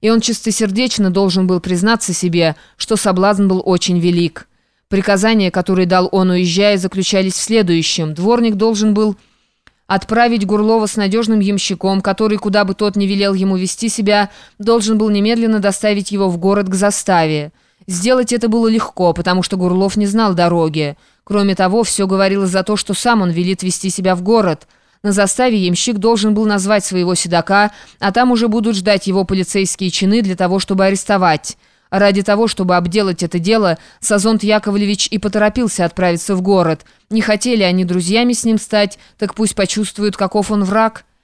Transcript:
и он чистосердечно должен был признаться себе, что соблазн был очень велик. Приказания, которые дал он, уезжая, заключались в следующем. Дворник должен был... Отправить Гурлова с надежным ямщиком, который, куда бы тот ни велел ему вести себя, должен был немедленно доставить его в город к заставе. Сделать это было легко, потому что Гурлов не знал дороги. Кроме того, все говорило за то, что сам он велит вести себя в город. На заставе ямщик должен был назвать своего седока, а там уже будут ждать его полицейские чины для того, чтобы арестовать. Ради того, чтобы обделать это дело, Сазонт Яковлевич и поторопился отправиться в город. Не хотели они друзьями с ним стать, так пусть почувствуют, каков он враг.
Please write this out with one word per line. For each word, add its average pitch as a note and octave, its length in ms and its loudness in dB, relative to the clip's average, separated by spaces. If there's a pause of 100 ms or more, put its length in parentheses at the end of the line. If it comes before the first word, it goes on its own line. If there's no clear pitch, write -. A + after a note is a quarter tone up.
и G#3+ 100 0
он A3+ 100 4
чистосердечно G#3+ 920 -2
должен F#3 360 0
был F#3 140 0
признаться F#3 520 -2
себе, E3+ 440 0 (200)
что - 200 -2
соблазн G3 500 2
был F#3 180 0
очень F3+ 360 0
велик. E3+ 480 -2 (400)
Приказания, G3 640 0
которые F#3 340 0
дал F3+ 240 2
он, F#3 200 2
уезжая, F#3 460 2
заключались F#3+ 580 -2
в - 80 -6
следующем. E3+ 720 0
Дворник A3 420 0
должен G#3+ 380 0
был... G#3+ 220 0 (720)
Отправить A3 580 0
Гурлова G#3+ 400 2
с G3 100 -6
надежным G#3+ 440 0
ямщиком, G3 600 -2
который, G#3 380 0
куда G#3 260 0
бы F#3+ 100 -2
тот G#3 220 -2
ни G3+ 80 0
велел G3 300 0
ему F#3+ 220 0
вести F#3+ 340 -4
себя, G3+ 400 0 (280)
должен A3 380 2
был G#3+ 140 0
немедленно A3 480 2
доставить G3+ 520 -2
его G3 200 0
в F3 80 -4
город G3 300 0
к F#3 60 -2
заставе. E3+ 800 0 (340)
Сделать A3+ 460 0
это A#3 160 0
было A3+ 200 2
легко, F3+ 440 0
потому F3+ 300 0
что F#3+ 160 -4
Гурлов F#3 380 0
не G#3 100 2
знал G3+ 280 0
дороги. D#3+ 640 0 (280)
Кроме G3+ 300 0
того, F#3+ 280 2
все G3+ 240 -2
говорило G3 400 0
за F#3 160 0
то, G#3 140 -2
что - 180 -6
сам A3+ 280 0
он F3 80 0
велит F3+ 320 -2
вести F#3 280 -4
себя F#3 240 0
в F3+ 80 -4
город. G3 440 0 (360)
На G3+ 100 -2
заставе G#3 460 0
ямщик F#3 400 0
должен G#3+ 340 2
был G#3+ 140 0
назвать G3+ 400 0
своего F#3 280 0
седока, F#3+ 580 0 (260)
а G3 140 -2
там B3 180 2
уже A#3 180 2
будут A3 280 0
ждать G3 320 0
его F#3+ 160 0
полицейские F#3+ 640 -2
чины G3+ 320 0
для F#3 140 -2
того, F#3 220 0
чтобы F#3+ 280 0
арестовать. F#3+ 720 0 (340)
Ради G3+ 300 2
того, G#3+ 260 0
чтобы F3+ 280 0
обделать F3+ 460 0
это F3 160 -4
дело, F#3+ 380 2 (240)
Сазонт G#3 420 2
Яковлевич G#3 640 0
и G#3+ 100 -4
поторопился G#3+ 640 0
отправиться F3 500 -2
в F#3 60 0
город. F3+ 460 0 (240)
Не A3 100 0
хотели G#3+ 420 0
они F#3 220 2
друзьями F#3 480 0
с A3+ 120 -4
ним A3+ 120 2
стать, G#3 420 -2 (200)
так G#3 160 -6
пусть A3 200 -2
почувствуют, G3+ 600 -4
каков G3+ 340 -2
он G#3 140 0
враг. G#3+ 400 -2 (200)